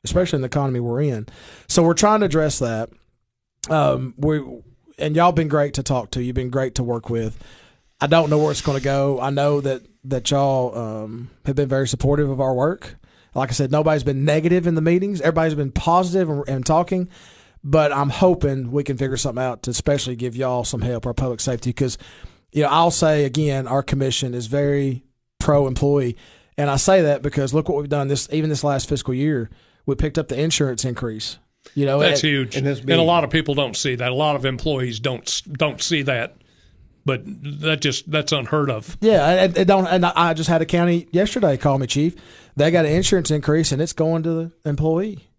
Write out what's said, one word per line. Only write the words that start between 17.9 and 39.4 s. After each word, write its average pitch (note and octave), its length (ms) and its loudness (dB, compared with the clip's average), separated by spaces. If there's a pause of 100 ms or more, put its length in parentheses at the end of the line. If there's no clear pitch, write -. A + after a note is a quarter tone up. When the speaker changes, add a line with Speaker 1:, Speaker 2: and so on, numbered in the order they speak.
Speaker 1:
I'm C#3 180 0
hoping C#3 600 2
we C#3+ 140 -2
can C#3 120 -4
figure C3 200 -2
something B2+ 260 -4
out B2 220 -4
to B2+ 60 -4
especially C3+ 460 0
give A#2 200 -6
y'all B2 280 -2
some A#2+ 160 -4
help, A#2+ 260 -4
our A#2+ 80 -4
public B2 260 -2
safety, B2+ 320 -2
'cause, B2+ 260 -2 (540)
you D3+ 100 2
know, C#3+ 60 2
I'll E3 240 4
say D#3 320 2
again, C3+ 420 -2
our C3+ 160 0
commission C3+ 500 -2
is A#2+ 140 -8
very C#3 560 -2 (380)
pro-employee. C#3 760 2 (400)
And C#3+ 140 0
I C#3 60 0
say F#3+ 260 6
that D3 180 2
because C3+ 320 -2
look D3+ 160 0
what D3 100 -2
we've D3 100 -6
done C#3 200 -2
this, C#3 240 -2
even D#3 160 0
this D3 160 -4
last C#3 240 -2
fiscal C3 240 -4
year, C3 380 -2 (360)
we C#3 100 0
picked D#3 220 -2
up C#3 100 -4
the C3 120 -4
insurance C#3+ 440 0
increase. A#2 540 -6 (360)
You C#3+ 100 0
know, C#3 140 0
Speaker 2:
That's D3 240 2
Speaker 1:
and D#3 80 0
Speaker 2:
huge. C3+ 260 -2
Speaker 3:
And C3+ 100 -2
it's C#3 140 -4
Speaker 2:
And C3 100 -6
a E3 60 4
Speaker 3:
big. E3 100 4
Speaker 2:
lot E3+ 180 4
of B2+ 60 -8
people D3+ 240 0
don't C3+ 220 -2
see C3 200 -2
that. A#2+ 140 -4
A B2+ 40 -4
lot D3 220 0
of B2+ 80 -6
employees B2+ 560 -2
don't B2+ 280 -4
s-, - 140 -4
don't D3 400 -4
see D3+ 200 0
that. B2+ 340 -4 (680)
But C3 200 -2
that D3 560 -6
just, C#3+ 300 -4
that's D3 220 -2
unheard C#3+ 380 0
of. - 300 -8
Speaker 1:
Yeah, F#3 440 4